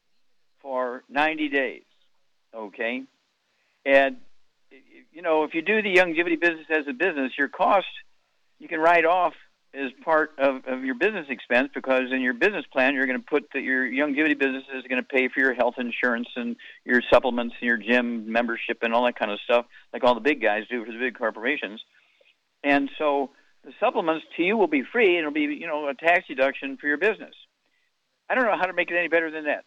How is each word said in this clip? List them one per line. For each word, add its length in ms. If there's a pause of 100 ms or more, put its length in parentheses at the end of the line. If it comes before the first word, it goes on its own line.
(640)
for 460
ninety 400
days, 340 (720)
okay? 480 (840)
And, 340 (960)
you 100
know, 200
if 120
you 80
do 200
the 100
Youngevity 480
business 300
as 160
a 60
business, 440
your 120
cost 400 (720)
you 80
can 100
write 260
off 300 (400)
as 160 (140)
part 340
of, 300
of 160
your 100
business 340
expense, 460
because 380
in 80
your 140
business 380
plan, 220
you're 140
gonna 100
put 360
that 80
your 220
Youngevity 540
business 240 (100)
is 160
gonna 140
pay 240
for 140
your 120
health 260
insurance 580
and 180 (300)
your 260
supplements 500
and 60
your 100
gym 540
membership 540
and 100
all 100
that 140
kind 140
of 80
stuff, 260 (260)
like 120
all 100
the 60
big 200
guys 300
do 140
for 80
the 60
big 200
corporations. 640 (840)
And 300
so 320 (340)
the 160
supplements 460 (140)
to 40
you 140
will 120
be 220
free, 280
and 0
it'll 140
be, 100
you 240
know, 200
a 80
tax 320
deduction 520
for 80
your 100
business. 380 (960)
I 40
don't 120
know 100
how 80
to 80
make 180
it 60
any 120
better 220
than 140
that. 220